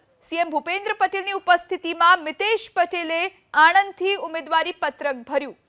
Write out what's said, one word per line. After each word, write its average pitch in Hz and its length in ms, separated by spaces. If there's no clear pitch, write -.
સી 320 120
એમ 339 140
ભૂપેન્દ્ર 370 440
પટેલની 392 380
ઉપસ્થિતિમાં 349 880
મિતેશ 392 520
પટેલે 339 440
આણંદથી 381 600
ઉમેદવારી 320 580
પત્રક 285 440
ભર્યું. 262 400